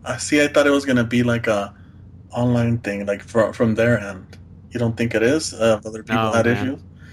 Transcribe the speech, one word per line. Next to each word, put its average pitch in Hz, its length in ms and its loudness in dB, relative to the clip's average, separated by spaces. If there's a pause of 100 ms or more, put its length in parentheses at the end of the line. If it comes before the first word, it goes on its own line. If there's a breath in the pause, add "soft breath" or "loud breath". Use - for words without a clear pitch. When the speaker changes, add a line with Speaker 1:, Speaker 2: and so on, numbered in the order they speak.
Speaker 1:
I 123 120 -6
see. 147 260 0
I 147 60 2
thought 143 180 2
it 143 40 4
was 139 140 0
gonna 123 200 2
be, 120 180 0
like, 120 240 -2
a 101 260 -2 (600 loud breath)
online 120 460 0
thing, 101 280 -6
like, 101 160 -4
fro-, 110 300 0
from 110 240 0
their 113 240 2
end. 98 360 -14 (360)
You 120 80 -6
don't 113 160 -2
think 117 180 -2
it 107 80 0
is? 139 320 0
Uh, 110 320 2
other 110 160 -10
people 110 200 -2
Speaker 2:
No, 110 100 0
Speaker 1:
had 113 140 4
Speaker 2:
man. 117 100 2
Speaker 1:
issues? 104 240 -4 (320 loud breath)